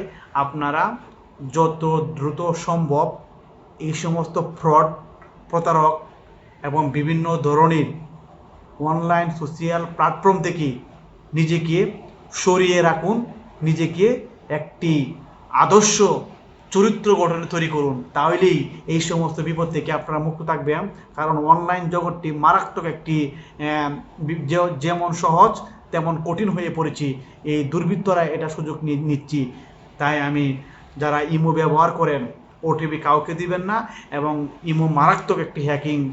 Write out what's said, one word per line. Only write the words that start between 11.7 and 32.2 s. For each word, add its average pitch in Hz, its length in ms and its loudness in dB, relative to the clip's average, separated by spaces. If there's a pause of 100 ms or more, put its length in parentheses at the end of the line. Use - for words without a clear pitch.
সরিয়ে 180 500 4
রাখুন, 165 420 0 (380)
নিজেকে 165 440 2 (420)
একটি 151 680 -2 (360)
আদর্শ 185 460 4 (760)
চরিত্র 208 420 2
গঠন 170 360 0
তৈরি 160 180 -2
করুন, 139 360 -2 (100)
তাহলেই 165 440 4 (280)
এই 160 140 0
সমস্ত 165 400 -2
বিপদ 160 300 -2
থেকে 151 220 -4
আপনারা 151 260 -4
মুক্ত 156 240 -4
থাকবেন। 156 400 -2 (340)
কারণ 156 300 -2
অনলাইন 175 440 2
জগৎটি 170 420 -4
মারাত্মক 165 520 2
একটি, 160 320 -4 (100)
আহ, 151 640 -4 (300)
বি-, 156 260 -6
যে-, 175 320 0
যেমন 170 340 -2
সহজ 180 400 4 (380)
তেমন 165 240 -2 (100)
কঠিন 175 240 -2
হয়ে 170 220 -2
পড়েছে, 156 360 -2 (380)
এই 151 200 0
দুর্বৃত্তরা 175 580 0
এটা 160 260 -2
সুযোগ 156 340 -6
নি-, 147 140 0
নিচ্ছি। 147 440 -2 (580)
তাই 147 220 0
আমি, 143 240 0 (520)
যারা 147 260 0
ইমো 160 300 2
ব্যবহার 160 380 4
করেন, 151 320 0 (400)